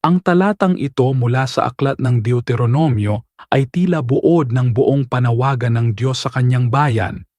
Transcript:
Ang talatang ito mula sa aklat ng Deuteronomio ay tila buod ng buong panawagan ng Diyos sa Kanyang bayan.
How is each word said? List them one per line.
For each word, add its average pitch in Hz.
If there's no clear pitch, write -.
Ang 180
talatang 190
ito 135
mula 127
sa -
aklat 139
ng 123
Deuteronomio 120
ay 135
tila 175
buod 139
ng 127
buong 135
panawagan 123
ng 117
Diyos 127
sa 120
Kanyang 123
bayan. 123